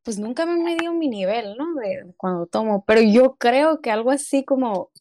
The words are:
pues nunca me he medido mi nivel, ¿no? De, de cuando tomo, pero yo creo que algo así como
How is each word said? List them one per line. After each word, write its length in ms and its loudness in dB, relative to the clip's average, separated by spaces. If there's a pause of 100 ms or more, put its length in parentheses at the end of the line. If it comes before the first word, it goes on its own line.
pues 160 -8
nunca 260 -4
me 80 -2
he 100 0
medido 300 -2
mi 140 -2
nivel, 500 -4
¿no? 180 -6
De, 300 -6
de 120 -20
cuando 300 -4
tomo, 380 -2
pero 160 6
yo 360 6
creo 440 2
que 100 -4
algo 200 0
así 320 0
como 460 -2 (120)